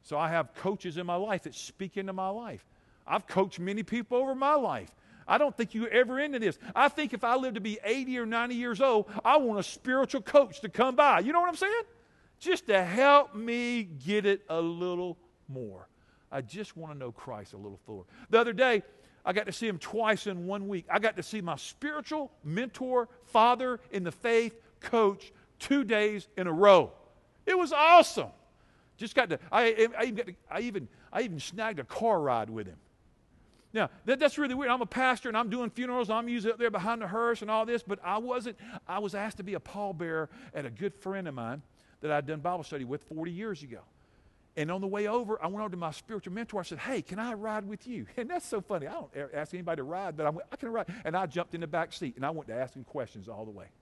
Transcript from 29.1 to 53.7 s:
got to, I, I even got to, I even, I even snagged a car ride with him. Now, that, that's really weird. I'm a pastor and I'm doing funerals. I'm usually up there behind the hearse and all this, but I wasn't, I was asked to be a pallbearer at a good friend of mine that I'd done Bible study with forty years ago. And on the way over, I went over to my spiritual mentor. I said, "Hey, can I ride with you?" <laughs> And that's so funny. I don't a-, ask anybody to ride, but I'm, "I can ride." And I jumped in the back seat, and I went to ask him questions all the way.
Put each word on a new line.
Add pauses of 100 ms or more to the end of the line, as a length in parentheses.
got
to, (120)
I, (100)
I
even
got
to, (160)
I
even, (260)
I
even
snagged
a
car
ride
with
him. (960)
Now, (160)
that,
that's
really
weird.
I'm
a
pastor
and
I'm
doing
funerals.
I'm
usually
up
there
behind
the
hearse
and
all
this,
but
I
wasn't, (300)
I
was
asked
to
be
a
pallbearer (260)
at
a
good
friend
of
mine (400)
that
I'd
done
Bible
study
with
forty
years
ago. (800)
And
on
the
way
over,
I
went
over
to
my
spiritual
mentor.
I
said,
"Hey,
can
I
ride
with
you?"
<laughs>
And
that's
so
funny.
I
don't
a-,
ask
anybody
to
ride,
but
I'm, (140)
"I
can
ride." (180)
And
I
jumped
in
the
back
seat,
and
I
went
to
ask
him
questions
all
the
way. (140)